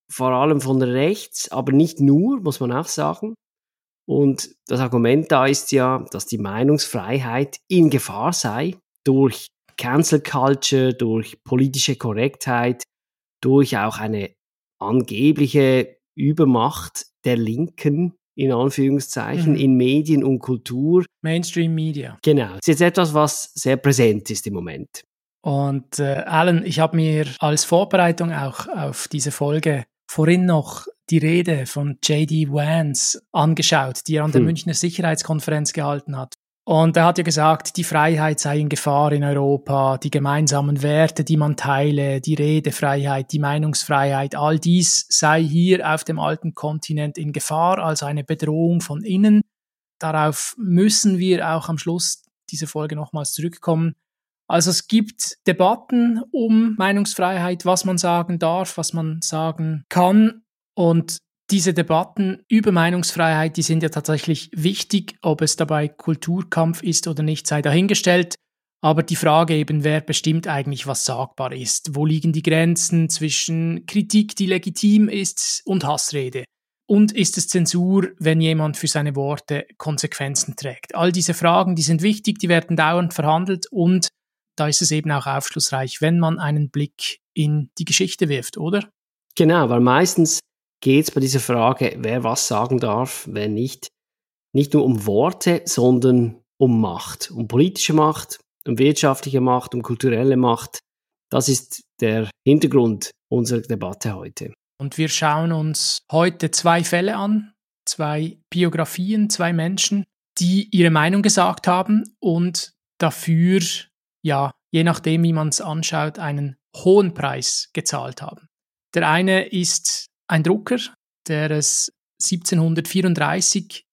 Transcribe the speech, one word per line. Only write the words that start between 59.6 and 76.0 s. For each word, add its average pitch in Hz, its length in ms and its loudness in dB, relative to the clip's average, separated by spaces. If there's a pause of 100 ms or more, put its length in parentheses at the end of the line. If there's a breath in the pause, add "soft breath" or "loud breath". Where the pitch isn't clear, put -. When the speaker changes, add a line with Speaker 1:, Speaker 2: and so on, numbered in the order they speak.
Speaker 2:
kann. 208 540 4 (340)
Und 165 400 2 (340)
diese 185 220 2
Debatten 170 760 -2
über 220 240 4
Meinungsfreiheit, 165 840 0
die 170 60 -2
sind 160 200 0
ja 165 60 -2
tatsächlich 151 640 -4
wichtig. 190 680 -2
Ob 156 180 0
es 156 160 0
dabei 151 320 -2
Kulturkampf 165 920 -4
ist 170 260 -2
oder 156 140 -4
nicht, 156 240 -4
sei 151 160 -2
dahingestellt. 175 720 2 (480)
Aber 156 200 4
die 160 140 -4
Frage 160 400 4
eben, 151 260 0
wer 151 200 0
bestimmt 160 440 -2
eigentlich, 143 400 -6
was 139 200 -4
sagbar 127 480 -6
ist? 131 400 -6
Wo 143 100 -2
liegen 156 300 0
die 160 80 -2
Grenzen 165 640 2
zwischen 165 800 -4
Kritik, 208 500 0
die 202 80 -2
legitim 196 640 2
ist, - 560 -6
und 180 220 -2
Hassrede? 135 580 -4 (420)